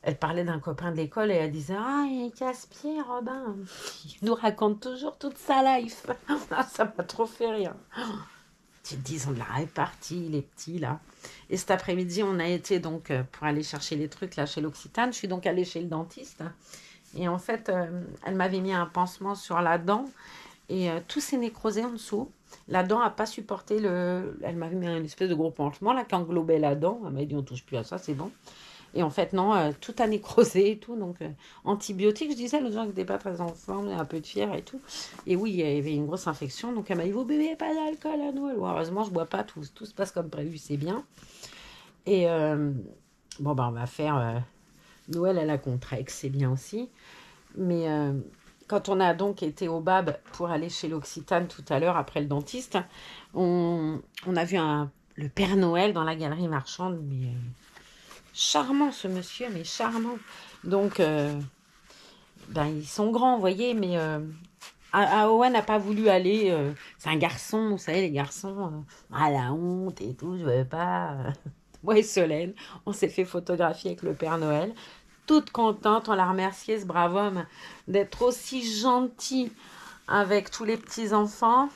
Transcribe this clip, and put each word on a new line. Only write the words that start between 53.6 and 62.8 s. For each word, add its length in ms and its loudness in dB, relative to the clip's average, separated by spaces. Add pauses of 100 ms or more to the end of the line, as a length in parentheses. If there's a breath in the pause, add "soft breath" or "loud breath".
on 100 0
a 80 2
vu 140 0
un, 320 2 (260)
le 140 -6
Père 260 2
Noël 380 4
dans 100 0
la 120 0
galerie 320 -2
marchande. 560 -4
Mais, 240 -4
euh, 100 -4 (960 loud breath)
charmant, 580 2
ce 160 -8
monsieur, 460 -4
mais 100 -6
charmant. 540 -2 (460 loud breath)
Donc, 360 2
euh, 400 2 (1120 loud breath)
ben, 160 0
ils 220 -4